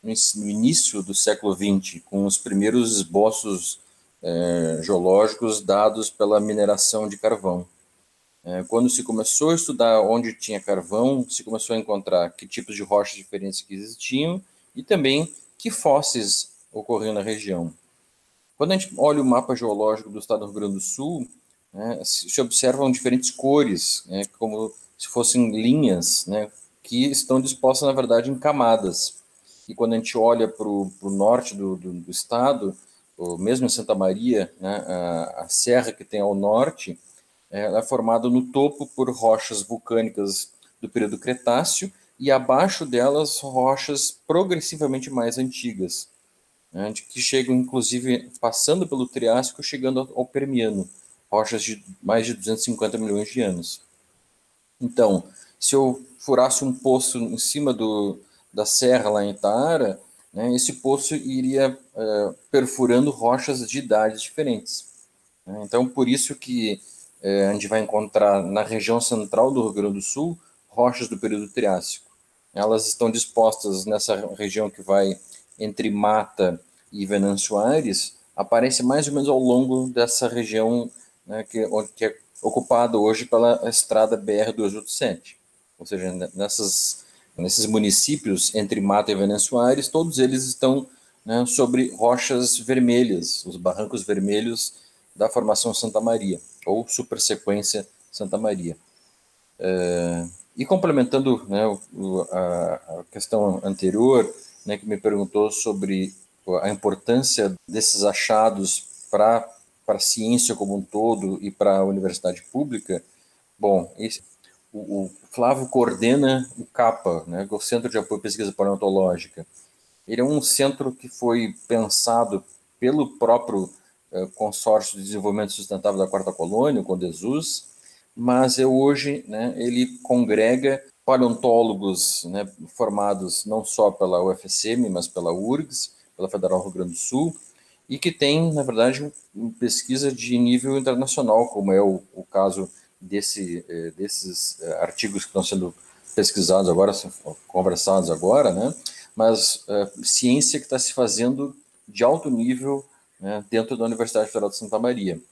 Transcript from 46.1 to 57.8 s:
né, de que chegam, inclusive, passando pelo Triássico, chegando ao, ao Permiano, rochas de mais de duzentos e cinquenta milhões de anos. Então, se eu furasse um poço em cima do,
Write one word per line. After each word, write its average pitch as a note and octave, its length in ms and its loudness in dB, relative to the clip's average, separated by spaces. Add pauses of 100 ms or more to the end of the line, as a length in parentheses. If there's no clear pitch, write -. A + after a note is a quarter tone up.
né, G2+ 200 -6
de G#2 100 -10
que - 180 -12
chegam, B2+ 340 2
inclusive, B2 760 -2 (100)
passando D#3 460 0
pelo B2+ 200 -4
Triássico, B2 560 0
chegando C3 380 -2
ao, C3 180 -8
ao B2 80 -4
Permiano, A#2 640 -2 (420)
rochas A2 320 0
de G#2+ 220 -8 (180)
mais A2+ 240 2
de A#2+ 80 -4
duzentos A2 280 -4
e - 20 -2
cinquenta A2 340 -2
milhões G#2 300 -2
de C3 120 -4
anos. F2+ 400 -4 (1000)
Então, A#2 420 2 (360)
se - 180 0
eu C3 280 2 (140)
furasse C3+ 460 2
um C3 80 0
poço B2+ 460 0
em A2+ 200 -4
cima D3 340 -2
do, G#2+ 460 -2 (340)